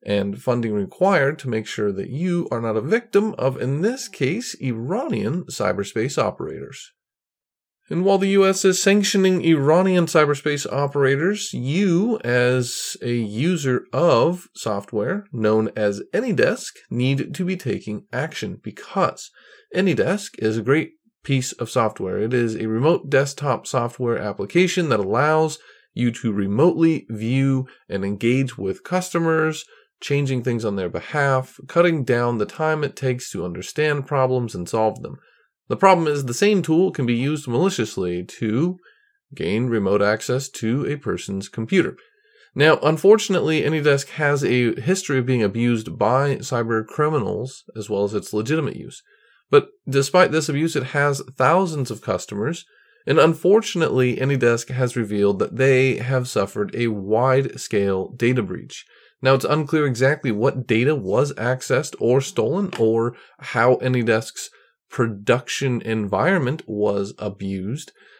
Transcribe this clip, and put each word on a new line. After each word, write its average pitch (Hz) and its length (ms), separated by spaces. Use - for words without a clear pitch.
and 101 340
funding 120 340
required 143 680
to 131 100
make 110 160
sure 104 280
that 95 180
you 175 400
are 117 100
not 110 160
a 107 40
victim 208 580
of, 127 200
in 139 220
this 247 260
case, 175 540
Iranian 135 840
cyberspace 101 680
operators. 82 760
And 170 160
while 196 140
the 196 100
U 196 160
S 190 180
is 185 160
sanctioning 196 640
Iranian 165 640
cyberspace 147 640
operators, 143 840
you, 175 640
as 123 800
a 120 140
user 127 760
of 160 640
software 113 800
known 110 420
as 104 280
AnyDesk, 202 560
need 131 420
to 185 100
be 185 140
taking 104 560
action 123 500
because - 680
AnyDesk 180 600
is 110 220
a - 20
great 139 300
piece 131 280
of - 180
software. 101 480
It 113 160
is 117 220
a 110 120
remote 131 400
desktop 139 600
software 120 500
application 147 720
that 110 100
allows 147 600
you 120 160
to 113 220
remotely 139 800
view 131 560
and 95 160
engage 120 540
with 95 260
customers, 160 800
changing 135 420
things 117 240
on 101 120
their 90 120
behalf, 135 800
cutting 170 360
down 120 360
the 104 80
time 156 360
it - 120
takes 127 360
to 87 140
understand 139 600
problems 127 480
and 87 120
solve 110 360
them. - 160
The - 100
problem 180 300
is 147 180
the 123 80
same 202 300
tool 165 260
can 135 160
be 120 80
used 139 340
maliciously 107 760
to 139 380
gain 92 320
remote 101 340
access 110 480
to 113 380
a 147 100
person's 98 520
computer. 131 480
Now, 156 260
unfortunately, 170 800
AnyDesk 143 480
has 143 340
a 117 380
history 143 380
of 123 80
being 123 160
abused 110 560
by 131 380
cyber 117 460
criminals, 127 800
as 107 160
well 101 140
as 104 100
its 98 180
legitimate 120 420
use. - 280
But - 180
despite 139 440
this 151 160
abuse, 156 300
it 127 80
has 143 360
thousands 156 540
of 104 100
customers, 107 640
and 143 140
unfortunately, 160 960
AnyDesk 120 540
has 123 260
revealed 101 440
that - 180
they 131 400
have 123 320
suffered 101 440
a 117 140
wide-scale 107 1300
data 123 260
breach. - 440
Now, 131 140
it's 131 80
unclear 151 420
exactly 135 460
what 113 360
data 123 280
was 117 380
accessed 127 680
or 123 220
stolen, 143 580
or 113 380
how 127 360
AnyDesk's 117 760
production 120 920
environment 113 840
was 104 540
abused, 98 720